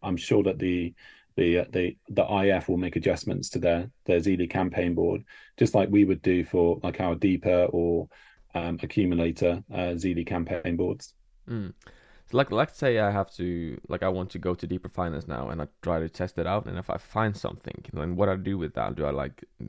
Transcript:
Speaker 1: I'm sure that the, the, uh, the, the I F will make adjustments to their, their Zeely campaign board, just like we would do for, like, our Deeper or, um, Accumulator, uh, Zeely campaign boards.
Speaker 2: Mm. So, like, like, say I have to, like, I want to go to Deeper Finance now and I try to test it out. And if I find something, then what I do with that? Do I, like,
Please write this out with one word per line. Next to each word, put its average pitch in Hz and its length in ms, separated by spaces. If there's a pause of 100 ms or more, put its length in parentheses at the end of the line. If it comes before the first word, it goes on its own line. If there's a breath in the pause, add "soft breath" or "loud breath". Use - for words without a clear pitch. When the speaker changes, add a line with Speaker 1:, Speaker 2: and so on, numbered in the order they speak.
Speaker 1:
I'm 92 140
sure 104 260
that 92 160
the, 90 340 (420 soft breath)
the, 87 240
uh, 87 120
the, 90 260 (120)
the 98 140
I 98 260
F 92 180
will 90 100
make 90 200
adjustments - 540
to 82 80
their, 85 300 (160)
their 87 140
Zeely 87 300
campaign 87 440
board, 85 300 (340 loud breath)
just - 180
like 98 140
we 101 140
would 95 180
do 90 220
for, 85 400
like, 85 160
our 87 160
Deeper 90 560
or, 85 380 (440 soft breath)
um, 85 300
Accumulator, 87 800 (100)
uh, 87 220
Zeely 85 300
campaign 85 500
boards. - 380 (360)
Speaker 2:
Mm. 107 240 (540 soft breath)
So, 120 100
like, 139 140
like, 123 220
say 120 260
I 101 120
have 101 220
to, 85 460 (100)
like, 90 140
I 92 60
want 92 220
to 90 80
go 90 160
to 87 120
Deeper 90 200
Finance 85 400
now 62 220
and 78 120
I 73 60 (140)
try 85 180
to 82 80
test - 300
it 85 100
out. 101 180
And 90 120
if 92 120
I - 80
find 107 380
something, - 560
then 85 240
what 98 140
I 95 60
do 95 220
with 82 180
that? 52 200
Do 76 100
I, 71 60
like, 69 320 (260)